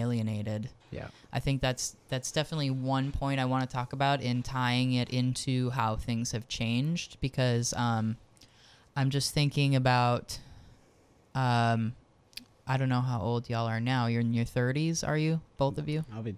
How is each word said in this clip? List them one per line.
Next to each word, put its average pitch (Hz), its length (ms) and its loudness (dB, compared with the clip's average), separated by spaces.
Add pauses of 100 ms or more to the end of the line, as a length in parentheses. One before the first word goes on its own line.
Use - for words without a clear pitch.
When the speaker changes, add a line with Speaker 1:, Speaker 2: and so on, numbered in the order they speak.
Speaker 1:
alienated. 107 680 -2 (220)
Speaker 2:
Yeah. - 160 -8 (240)
Speaker 1:
I 127 80 -4
think 135 220 0
that's, - 340 -2 (120)
that's 131 240 -6
definitely 151 380 -2
one 131 420 0
point 139 300 -2
I 127 40 2
wanna 131 200 0
talk 127 280 -6
about 139 280 2
in 123 220 0
tying 127 500 2
it 123 160 0
into 127 640 0
how 113 260 0
things 117 340 -4
have 110 160 -6
changed, 127 720 -2
because, 123 540 0
um, 113 420 0 (800)
I'm 135 140 2
just 135 240 -2
thinking 143 420 2
about, 123 640 2 (920)
um, 117 600 2 (720)
I 131 100 2
don't 131 120 0
know 123 120 2
how 127 200 0
old 120 280 -2
y'all 117 180 0
are 113 140 -2
now. 123 260 2
You're 117 140 2
in 117 120 2
your 117 120 2
thirties, 143 580 0
are 151 140 0
you? 160 240 2 (160)
Both 135 200 0
of 147 100 -4
you? 151 160 -2 (100)
Speaker 2:
I'll 110 100 -6
be 107 140 -6